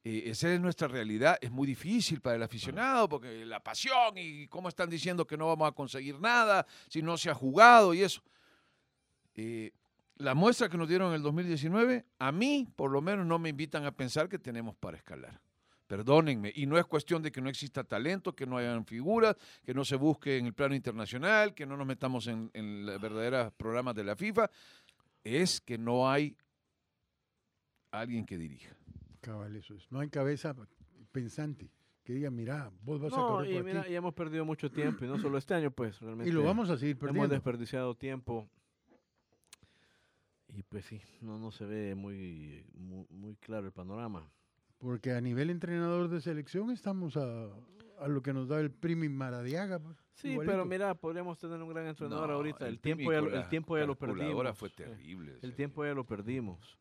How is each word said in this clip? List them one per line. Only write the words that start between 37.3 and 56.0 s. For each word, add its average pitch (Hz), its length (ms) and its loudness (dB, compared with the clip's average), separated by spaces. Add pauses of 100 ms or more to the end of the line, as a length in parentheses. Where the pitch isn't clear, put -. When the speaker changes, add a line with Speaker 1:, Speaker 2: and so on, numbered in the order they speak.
Speaker 3:
desperdiciado 123 600 -2
tiempo. 123 540 -6 (2000)
Y 98 100 -12
pues 101 220 -12
sí, 104 160 -16 (200)
no, 110 180 -12
no 110 120 -10
se 104 140 -12
ve 104 300 -6
muy, 87 800 -12
muy, 92 360 -14
muy 101 260 -16
claro 107 320 -10
el 92 40 -12
panorama. 95 580 -12 (500)
Speaker 2:
Porque 123 340 -6
a 120 80 -2
nivel 123 280 -2
entrenador 175 600 -2
de 170 100 -4
selección 170 520 -4
estamos 190 440 -4
a, 117 300 -2 (540)
a 139 80 -6
lo 143 140 0
que 135 120 -4
nos 131 160 -2
da 151 100 0
el 151 120 0
Primi 165 360 -2
Maradiaga, 135 720 -6
pues, 156 160 -14 (200)
Speaker 3:
Sí, 277 140 -8
Speaker 2:
igualito. 202 220 0
Speaker 3:
pero 185 140 0
mira, 190 300 -2
podríamos 165 440 -6
tener 165 220 -10
un 165 80 -10
gran 160 180 -6
entrenador 151 420 -6
Speaker 1:
No, 143 60 0
Speaker 3:
ahorita. 147 320 -4
Speaker 1:
el 117 60 -6
Speaker 3:
El 117 80 -10
tiempo 156 220 -2
Speaker 1:
Primi 165 100 2
Speaker 3:
ya 151 80 4
lo, 151 60 0
Speaker 1:
con 147 80 -2
Speaker 3:
el 90 80 -2
Speaker 1:
la 87 60 -10
Speaker 3:
tiempo 160 280 -2
ya 151 80 2
lo 139 120 -2
Speaker 1:
calculadora 127 520 -2
Speaker 3:
perdimos. 104 80 -8
Speaker 1:
fue 101 120 -10
Speaker 3:
Sí. - 60 -18
Speaker 1:
terrible, 78 640 -14
Speaker 3:
El 127 100 -10
Speaker 1:
sí. 120 40 -14
Speaker 3:
tiempo 143 300 -4
ya 147 80 -2
lo 135 120 -4